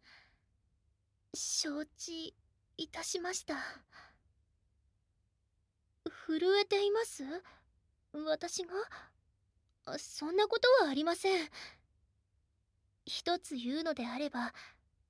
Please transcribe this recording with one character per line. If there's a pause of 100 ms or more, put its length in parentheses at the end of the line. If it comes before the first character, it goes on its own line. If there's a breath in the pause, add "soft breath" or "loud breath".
(1300 soft breath)
承 (100)
知 (420)
い
た
し
ま
し
た。 (2750 loud breath)
震
え
て
い
ま
す？ (880 loud breath)
私
が？ (1120 loud breath)
あ、
そ
ん
な
こ
と (160)
は
あ
り
ま
せ
ん。 (1600 loud breath)
一
つ
言
う
の
で
あ
れ
ば、 (580 loud breath)